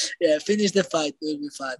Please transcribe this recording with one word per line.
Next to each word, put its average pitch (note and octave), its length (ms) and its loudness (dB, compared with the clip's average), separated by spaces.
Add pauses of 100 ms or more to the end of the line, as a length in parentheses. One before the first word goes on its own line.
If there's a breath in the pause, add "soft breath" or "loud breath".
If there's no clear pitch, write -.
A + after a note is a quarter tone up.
(200 loud breath)
Yeah, D#3 200 4
finish G#3 320 2
the F#3+ 120 4
fight. D#3 380 -2
It D3+ 140 -4
will D3 60 -8
be D3 80 -8
fun. C3+ 300 -8